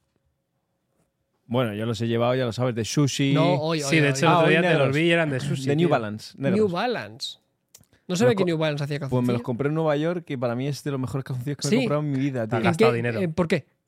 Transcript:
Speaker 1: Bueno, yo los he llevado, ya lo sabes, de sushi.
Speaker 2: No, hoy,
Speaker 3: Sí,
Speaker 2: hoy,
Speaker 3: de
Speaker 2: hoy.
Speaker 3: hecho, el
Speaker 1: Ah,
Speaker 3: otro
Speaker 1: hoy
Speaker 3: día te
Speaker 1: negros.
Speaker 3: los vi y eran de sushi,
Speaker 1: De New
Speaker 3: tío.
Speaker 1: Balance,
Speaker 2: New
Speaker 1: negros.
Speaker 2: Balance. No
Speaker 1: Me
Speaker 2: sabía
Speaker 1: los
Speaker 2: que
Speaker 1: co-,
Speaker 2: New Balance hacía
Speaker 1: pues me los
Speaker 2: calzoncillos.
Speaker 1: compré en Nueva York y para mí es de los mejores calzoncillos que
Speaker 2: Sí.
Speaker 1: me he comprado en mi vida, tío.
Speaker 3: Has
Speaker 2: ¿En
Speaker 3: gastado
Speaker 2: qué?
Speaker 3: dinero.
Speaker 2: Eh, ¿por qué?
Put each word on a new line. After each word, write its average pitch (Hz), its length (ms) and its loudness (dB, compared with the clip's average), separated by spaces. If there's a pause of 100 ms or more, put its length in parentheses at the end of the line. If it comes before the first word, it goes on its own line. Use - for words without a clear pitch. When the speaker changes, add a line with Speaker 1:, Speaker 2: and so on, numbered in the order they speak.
(1500)
Speaker 1:
Bueno, 120 260 0
yo 107 120 -4
los 113 160 -4
he 117 60 0
llevado, 117 280 2
ya 131 100 0
lo 117 60 -2
sabes, 123 240 -2
de 113 80 -2
sushi. 139 500 0
Speaker 2:
No, 170 220 4
hoy, 160 240 -2
Speaker 3:
Sí, 143 60 -6 (100)
Speaker 2:
hoy, 160 60 4
Speaker 3:
de 143 60 4
Speaker 2:
hoy. - 20 4
Speaker 3:
hecho, 139 160 0
el 160 60 6
Speaker 1:
Ah, 175 60 6
Speaker 3:
otro 160 100 6
Speaker 1:
hoy 151 40 4
Speaker 3:
día 160 100 4
te 180 60 2
Speaker 1:
negros. 151 200 4
Speaker 3:
los 135 100 0
vi 156 60 2
y 170 80 4
eran 170 180 2
de 135 100 -2
sushi, 135 260 -4
Speaker 1:
De 143 100 2
New 165 120 4
Speaker 3:
tío. - 20 0
Speaker 1:
Balance, 110 480 -2
Speaker 2:
New 135 140 0
Speaker 1:
negros. 208 200 2
Speaker 2:
Balance. 170 640 -6 (720)
No 180 60 -4
Speaker 1:
Me 175 40 0
Speaker 2:
sabía 240 120 6
Speaker 1:
los 233 80 4
Speaker 2:
que 185 60 2
Speaker 1:
co-, - 40 2
Speaker 2:
New 165 100 0
Balance 151 260 -2
hacía 143 160 -4
Speaker 1:
pues - 40 -8
me 135 60 -6
los 127 100 0
Speaker 2:
calzoncillos. 123 240 0
Speaker 1:
compré 131 260 -4
en 151 60 -2
Nueva 156 200 0
York 165 340 -4
y 143 80 -6
para 120 180 -2
mí 131 120 -4
es 139 160 -6
de 147 80 -4
los 135 80 -4
mejores 131 240 -6
calzoncillos 131 340 -8
que - 100 -6
Speaker 2:
Sí. 175 100 2
Speaker 1:
me 262 40 2
he 247 40 0
comprado 151 180 0
en 147 80 -2
mi 131 80 -2
vida, 127 280 -2
tío. 117 100 -2
Speaker 3:
Has 117 40 -2
Speaker 2:
¿En - 40 0
Speaker 3:
gastado - 260 4
Speaker 2:
qué? 120 60 0
Speaker 3:
dinero. 117 240 -2
Speaker 2:
Eh, 185 80 0
¿por 170 180 -2
qué? 165 180 -2 (220)